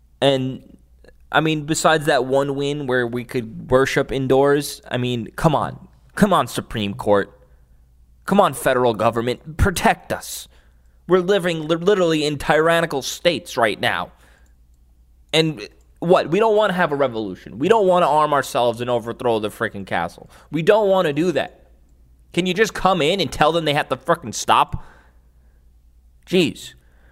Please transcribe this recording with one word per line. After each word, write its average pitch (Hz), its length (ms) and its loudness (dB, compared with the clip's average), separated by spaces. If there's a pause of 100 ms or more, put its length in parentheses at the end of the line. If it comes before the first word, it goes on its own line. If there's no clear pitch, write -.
(220)
And, 131 560 -2 (540)
I 139 80 2
mean, 156 260 -2
besides 160 400 0
that 139 200 2
one 135 300 0
win 143 320 -4
where 123 200 0
we 120 160 -6
could 117 480 -8
worship 135 400 2
indoors, 135 760 2
I - 80 0
mean, 123 380 -4
come 156 200 2
on. 95 320 -6 (280)
Come 196 180 2
on, 139 140 2
Supreme 101 460 -6
Court. 101 380 0 (960)
Come 196 140 2
on, 165 140 4
federal 127 400 2
government. 117 640 -4
Protect - 540 0
us. - 360 -10 (600)
We're 180 120 4
living 175 480 -2
li-, 165 100 0
literally 170 480 2
in 147 120 -2
tyrannical 160 640 0
states - 560 -4
right 113 220 2
now. 90 320 -4 (1200)
And 156 340 -2 (320)
what? 170 300 2
We 180 100 0
don't 220 160 2
wanna 208 180 2
have 175 180 0
a 143 40 0
revolution. 110 640 -6
We 151 80 0
don't 208 200 4
wanna 175 200 4
arm 151 260 2
ourselves 123 460 0
and 123 100 -6
overthrow 117 500 -2
the 107 100 -2
frickin' 98 360 -8
castle. 87 440 -6 (220)
We 156 100 -2
don't 208 260 4
wanna 185 260 2
do 165 200 0
that. - 380 -6 (600)
Can 175 140 -2
you 180 80 0
just 202 200 0
come 185 280 0
in 180 180 0
and 143 120 -4
tell 156 200 2
them 165 140 -2
they 147 80 0
have 143 160 -2
to 131 60 -2
frickin' 139 380 -4
stop? - 500 2 (1400)
Jeez. 170 480 -2 (380)